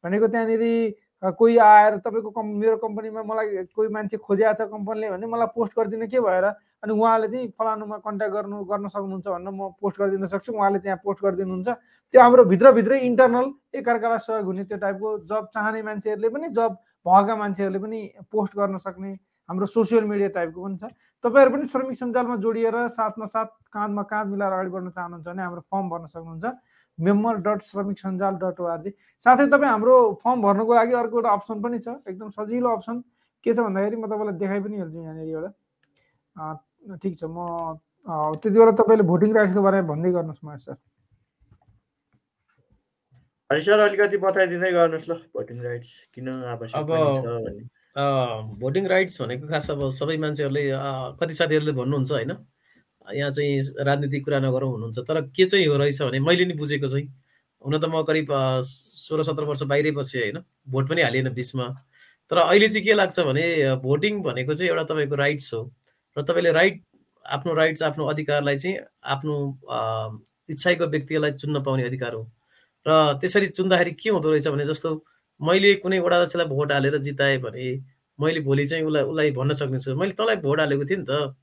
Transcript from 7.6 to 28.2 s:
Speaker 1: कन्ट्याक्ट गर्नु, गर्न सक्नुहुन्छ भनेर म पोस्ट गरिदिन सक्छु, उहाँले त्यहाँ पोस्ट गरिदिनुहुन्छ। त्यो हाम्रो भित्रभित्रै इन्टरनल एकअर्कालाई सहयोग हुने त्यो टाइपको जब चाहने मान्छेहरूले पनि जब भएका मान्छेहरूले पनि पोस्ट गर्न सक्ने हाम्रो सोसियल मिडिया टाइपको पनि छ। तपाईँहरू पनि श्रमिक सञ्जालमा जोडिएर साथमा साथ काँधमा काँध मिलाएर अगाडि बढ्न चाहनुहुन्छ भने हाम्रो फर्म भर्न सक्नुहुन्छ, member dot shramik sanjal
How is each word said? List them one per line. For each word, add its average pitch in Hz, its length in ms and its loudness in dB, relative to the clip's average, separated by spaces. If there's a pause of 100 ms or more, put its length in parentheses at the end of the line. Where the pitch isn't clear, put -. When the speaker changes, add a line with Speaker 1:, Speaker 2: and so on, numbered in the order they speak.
Speaker 1:
कन्ट्याक्ट 202 380 -6
गर्नु, 202 280 -8
गर्न 202 240 -6
सक्नुहुन्छ 196 400 -8
भनेर 185 220 -6
म 196 200 -10
पोस्ट 196 320 -4
गरिदिन 196 240 0
सक्छु, 190 280 -6
उहाँले 202 260 2
त्यहाँ 190 240 -6
पोस्ट 202 220 -4
गरिदिनुहुन्छ। 185 420 -2 (440)
त्यो 254 100 12
हाम्रो 240 240 10
भित्रभित्रै 220 540 8
इन्टरनल 247 520 4 (240)
एकअर्कालाई 233 440 -2
सहयोग 214 260 -6
हुने 185 180 -6
त्यो 202 140 -10
टाइपको 202 420 -6
जब 208 340 -6
चाहने 214 300 -4
मान्छेहरूले 214 460 -4
पनि 294 200 -6
जब 226 280 -2 (300)
भएका 202 280 6
मान्छेहरूले 196 440 -4
पनि 214 340 -10 (180)
पोस्ट 202 260 -2
गर्न 196 200 -2
सक्ने 190 400 -12 (300)
हाम्रो 185 180 -2
सोसियल 220 380 2
मिडिया 202 240 -2
टाइपको 180 380 -6
पनि 190 120 -10
छ। 180 60 -14 (400)
तपाईँहरू 262 340 6
पनि 285 100 -4
श्रमिक 262 320 -4
सञ्जालमा 240 360 -2
जोडिएर 226 520 -2
साथमा 220 380 -6
साथ 220 200 -4
काँधमा 208 580 -8
काँध 208 240 -4
मिलाएर 196 240 -2
अगाडि 185 180 -4
बढ्न 180 200 -8
चाहनुहुन्छ 170 380 -12
भने 185 140 -10
हाम्रो 175 200 -10
फर्म 190 280 -6
भर्न 165 160 -8
सक्नुहुन्छ, 165 400 -14 (560)
member 208 320 2 (100)
dot 214 160 0
shramik 196 360 -8
sanjal 190 440 -4